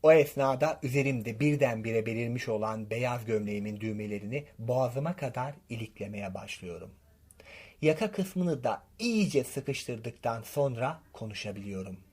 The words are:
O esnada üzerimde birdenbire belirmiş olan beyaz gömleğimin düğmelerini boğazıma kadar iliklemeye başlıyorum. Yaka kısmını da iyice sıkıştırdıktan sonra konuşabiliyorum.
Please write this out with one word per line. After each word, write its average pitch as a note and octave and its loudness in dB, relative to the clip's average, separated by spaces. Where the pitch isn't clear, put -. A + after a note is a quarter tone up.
O D#3 12
esnada D3 6
üzerimde B2+ 0
birdenbire A#2 4
belirmiş A#2 -2
olan A2 -2
beyaz A#2+ -2
gömleğimin G#2 -2
düğmelerini G#2+ -4
boğazıma B2 0
kadar B2+ -4
iliklemeye G2+ -8
başlıyorum. F#2 -10
Yaka D#3 2
kısmını F3 0
da - -2
iyice G#3+ 2
sıkıştırdıktan A#2+ -6
sonra C#3 -2
konuşabiliyorum. G2 -8